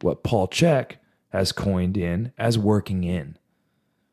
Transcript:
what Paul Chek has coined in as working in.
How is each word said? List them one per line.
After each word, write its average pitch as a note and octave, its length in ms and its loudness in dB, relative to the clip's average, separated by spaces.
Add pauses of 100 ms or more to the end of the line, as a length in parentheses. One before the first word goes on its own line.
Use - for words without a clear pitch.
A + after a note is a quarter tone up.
what - 220 -2
Paul G2 240 2
Chek D3+ 460 0 (360)
has F#2+ 220 0
coined F#2 460 0
in F2+ 400 -2
as A2+ 200 0
working G2+ 460 2
in. E2 340 -4 (760)